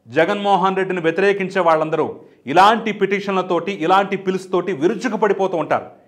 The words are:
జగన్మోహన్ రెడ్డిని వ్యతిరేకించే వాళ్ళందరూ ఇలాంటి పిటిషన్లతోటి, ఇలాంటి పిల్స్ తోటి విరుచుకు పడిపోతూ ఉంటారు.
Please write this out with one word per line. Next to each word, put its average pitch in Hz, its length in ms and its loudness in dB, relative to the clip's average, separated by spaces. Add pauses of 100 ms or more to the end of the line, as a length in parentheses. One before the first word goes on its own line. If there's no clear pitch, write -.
జగన్మోహన్ 190 680 2
రెడ్డిని 185 260 -2
వ్యతిరేకించే 190 600 0
వాళ్ళందరూ 156 580 0 (280)
ఇలాంటి 208 440 4
పిటిషన్లతోటి, 190 800 -2
ఇలాంటి 190 460 0
పిల్స్ 185 340 -4
తోటి 175 220 -2
విరుచుకు 208 440 -2
పడిపోతూ 190 400 0
ఉంటారు. 143 280 -2 (220)